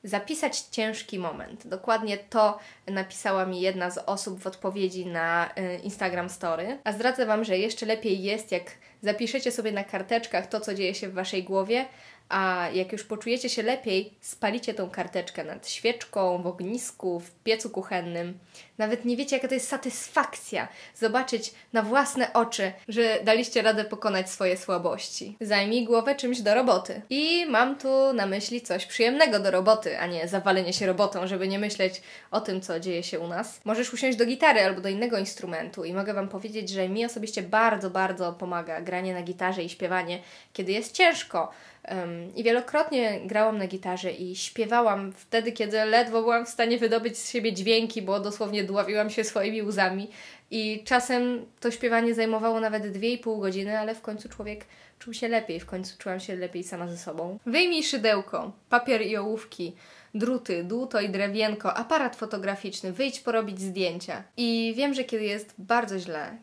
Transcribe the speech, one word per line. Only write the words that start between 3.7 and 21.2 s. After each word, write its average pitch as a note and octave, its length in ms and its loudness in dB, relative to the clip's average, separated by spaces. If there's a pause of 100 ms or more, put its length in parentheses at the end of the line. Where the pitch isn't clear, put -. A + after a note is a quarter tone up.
z F3+ 60 -8
osób F#3+ 420 -4
w - 80 -10
odpowiedzi F#3+ 580 -2
na, E3+ 520 2
y, F3+ 260 -4
Instagram F#3 460 -2
Story. F#3 540 -2
A G#3+ 80 0
zdradzę B3 340 2
wam, G#3+ 180 2
że G3 140 2
jeszcze A3 280 -2
lepiej G#3+ 380 0
jest, G#3+ 280 -4
jak F3 120 0 (380)
zapiszecie A#3 500 0
sobie A3 200 -2
na G3 120 -2
karteczkach G3+ 640 -2
to, G#3+ 120 -4
co G#3+ 140 -4
dzieje G3 220 0
się G3 140 -6
w F#3 40 -10
waszej F#3 300 -2
głowie, G3 420 0 (440)
a F#3 440 2
jak F#3 180 0
już G#3 120 -8
poczujecie A#3 460 -2
się A3+ 140 -2
lepiej, G#3+ 580 0
spalicie A3+ 520 -2
tą F#3+ 160 -4
karteczkę F3+ 540 -6
nad - 260 -10
świeczką, G3 720 0
w F3 60 -4
ognisku, F3+ 720 -4
w F3 120 -14
piecu A3 380 -2
kuchennym. F3 680 -4 (380)
Nawet A3+ 280 0
nie A#3+ 120 2
wiecie, C#4 180 0
jaka B3+ 120 0
to C4+ 60 0
jest B3+ 140 0
satysfakcja - 1000 -2 (280)
zobaczyć A3+ 580 0 (200)